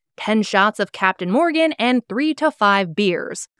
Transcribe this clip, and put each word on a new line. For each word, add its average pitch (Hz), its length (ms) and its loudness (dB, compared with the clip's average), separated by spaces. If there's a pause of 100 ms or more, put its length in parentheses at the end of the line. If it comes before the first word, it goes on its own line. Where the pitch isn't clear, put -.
(180)
ten 214 260 0
shots 202 360 2
of 202 120 -4
Captain 185 400 -2
Morgan 320 420 2
and 247 360 0
three 294 240 -2
to 302 180 0
five 196 420 0
beers, - 540 -2 (120)